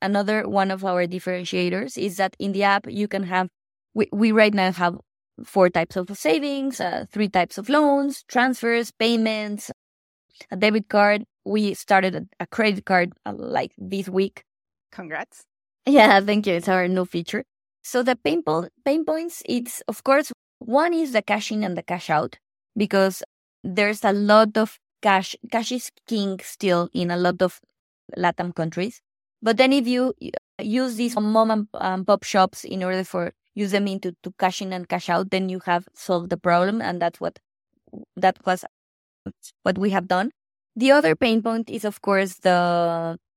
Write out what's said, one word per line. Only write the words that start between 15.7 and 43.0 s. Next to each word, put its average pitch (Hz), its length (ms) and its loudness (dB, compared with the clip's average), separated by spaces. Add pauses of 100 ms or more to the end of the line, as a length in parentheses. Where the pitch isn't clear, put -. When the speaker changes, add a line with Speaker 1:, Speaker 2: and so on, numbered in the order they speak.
Speaker 1:
Yeah, 262 340 8
thank 208 260 0
you. 185 80 2
It's 170 140 -2
our 185 180 2
new 180 180 0
feature. 175 400 -6 (380)
So 247 220 -2
the 254 100 2
pain 311 300 -2
po-, - 240 -2 (160)
pain 302 200 0
points, 330 420 -6
it's, 240 420 -6
of - 160 -12
course, 277 260 2 (300)
one 311 340 0
is 320 160 -2
the 220 120 0
cash 208 280 -4
in 214 140 -2
and 180 120 -4
the 175 60 -6
cash - 280 -8
out, 151 280 0 (380)
because 196 480 0 (400)
there's 208 400 -2
a 202 80 4
lot 208 440 6
of 220 220 0 (240)
cash. 190 320 2 (160)
Cash 233 220 -4
is 247 180 -8 (160)
king 196 380 -2
still 175 500 0
in 175 160 -2
a 175 60 -2
lot 180 260 0
of 180 180 -2 (560)
latam 175 380 -2
countries. 175 460 -6 (420)
But 226 140 2
then 262 160 6
if 269 160 2
you, 247 340 0
uh, - 400 -12
use 240 320 -2
these 240 220 -2
mom 220 340 2
and, 214 240 -2
um, 185 300 -4
pop 202 180 2
shops - 400 2
in 190 220 -8
order 185 180 -2
for, 175 300 -6 (240)
use 202 160 -2
them 202 160 0
into, 190 340 -6
to 185 160 -12
cash 185 240 0
in 190 100 -8
and 180 160 -8
cash 180 200 -4
out, 180 240 0
then 190 160 0
you 185 180 -6
have 175 260 0
solved 180 380 -4
the 175 60 -2
problem. 180 440 2
And 175 220 -4
that's 170 180 -4
what, 170 200 -6 (760)
that 185 300 2
was 185 180 -2 (1000)
what 185 120 0
we 196 140 0
have 185 160 0
done. 190 240 0 (440)
The 247 160 4
other 302 240 6
pain 226 280 2
point 226 260 -4
is, 214 160 -8
of 208 160 -6
course, 196 360 0
the, 170 840 2 (180)